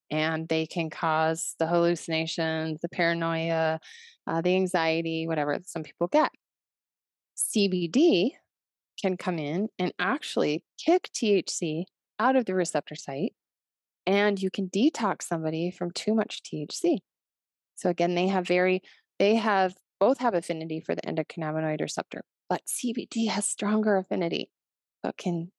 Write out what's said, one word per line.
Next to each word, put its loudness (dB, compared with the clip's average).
and -2
they 0
can -4
cause 0
the 2
hallucinations, 0
the -4
paranoia, 0
uh, 0
the 4
anxiety, 0
whatever 0
some -8
people -4
get. 4
C 0
B 0
D 4
can 0
come -4
in -2
and -2
actually 0
kick 2
T 2
H 2
C -4
out 2
of 4
the -2
receptor -2
site, -4
and 2
you 0
can -4
detox 0
somebody -2
from -6
too -2
much -2
T -8
H -10
C. 2
So -2
again, 2
they 2
have 0
very, 2
they 6
have, 2
both 6
have 2
affinity -4
for -4
the -4
endocannabinoid -4
receptor, -6
but -4
C -4
B -6
D 0
has -2
stronger 2
affinity, -2
but -6
can -4